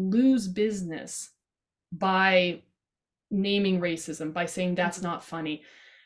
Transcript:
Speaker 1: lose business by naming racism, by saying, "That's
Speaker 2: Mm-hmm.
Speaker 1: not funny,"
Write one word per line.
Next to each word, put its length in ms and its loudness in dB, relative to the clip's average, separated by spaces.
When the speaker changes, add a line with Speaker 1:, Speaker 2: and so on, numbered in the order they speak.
Speaker 1:
lose 380 4
business 840 -4
by 680 4
naming 480 2
racism, 540 -4
by 120 -2
saying, 300 -2
"That's 220 0
Speaker 2:
Mm-hmm. 100 -6
Speaker 1:
not 160 -6
funny," 400 -8